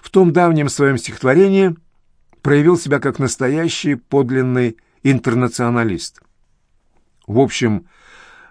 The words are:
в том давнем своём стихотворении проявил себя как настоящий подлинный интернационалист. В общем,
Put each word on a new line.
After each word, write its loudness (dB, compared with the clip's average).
в -20
том 4
давнем 2
своём 0
стихотворении 2
проявил 2
себя -2
как -6
настоящий -4
подлинный -2
интернационалист. -2
В -2
общем, -2